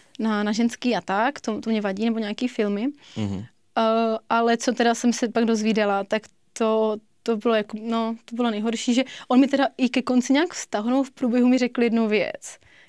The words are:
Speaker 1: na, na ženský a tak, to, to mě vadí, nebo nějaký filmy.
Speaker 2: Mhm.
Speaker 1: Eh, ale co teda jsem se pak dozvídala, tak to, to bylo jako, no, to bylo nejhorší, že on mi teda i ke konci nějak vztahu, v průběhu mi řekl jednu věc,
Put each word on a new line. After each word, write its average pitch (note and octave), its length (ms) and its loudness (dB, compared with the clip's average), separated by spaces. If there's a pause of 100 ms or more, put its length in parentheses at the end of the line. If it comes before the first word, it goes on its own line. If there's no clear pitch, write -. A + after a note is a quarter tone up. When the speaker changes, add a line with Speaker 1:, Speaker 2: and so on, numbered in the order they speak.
(180)
Speaker 1:
na, G#3+ 240 0
na G#3 100 0
ženský A#3 440 0
a F3+ 40 -2
tak, G#3+ 400 -2
to, G#3+ 200 -6
to A3 100 -4
mě A3 100 0
vadí, G3+ 240 -2
nebo A3+ 140 0
nějaký G#3+ 300 -4
filmy. G#3 380 -2 (300)
Speaker 2:
Mhm. G2+ 280 -4 (340)
Speaker 1:
Eh, A3+ 400 0 (120)
ale A#3 260 2
co A#3 160 0
teda A#3 220 2
jsem A#3 180 0
se A#3 160 -2
pak A3+ 160 0
dozvídala, G#3+ 600 0
tak G#3+ 180 -2 (300)
to, A3 440 0 (260)
to A3+ 140 -2
bylo A3+ 180 0
jako, G#3+ 280 -2
no, A3+ 420 -2
to A#3 120 -14
bylo A#3+ 140 0
nejhorší, A3+ 440 -2
že C4 100 2 (240)
on B3+ 120 6
mi C#4 80 6
teda C4+ 280 2
i B3+ 120 2
ke B3 140 0
konci B3 300 2
nějak D#4 220 2
vztahu, A#3+ 480 -2
v C4 80 -10
průběhu B3 380 2
mi B3+ 100 6
řekl B3 240 0
jednu A3+ 260 2
věc, - 500 -4 (300)